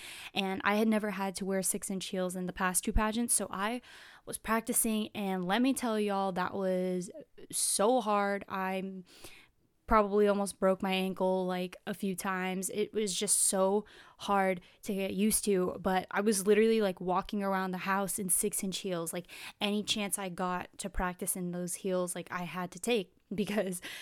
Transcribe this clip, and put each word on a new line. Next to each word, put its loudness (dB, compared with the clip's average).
And -2
I 2
had 4
never 2
had -4
to -4
wear 0
six-inch -4
heels -2
in -4
the -6
past 0
two -2
pageants. 2
So 0
I -4
was -10
practicing, 0
and -2
let 2
me 4
tell 0
y'all, 0
that -2
was 0
so 2
hard. 0
I'm -6
probably 6
almost 2
broke 4
my 0
ankle, 0
like, -4
a -6
few -2
times. -4
It -2
was -2
just 2
so 4
hard 2
to -4
get -2
used 2
to, 2
but 0
I 0
was 2
literally, 6
like, 0
walking -2
around 0
the -4
house 0
in -2
six-inch 0
heels. -4
Like, -6
any 0
chance -2
I -4
got -2
to -6
practice -2
in -4
those -4
heels, -2
like, -10
I -6
had -6
to -14
take, -2
because -2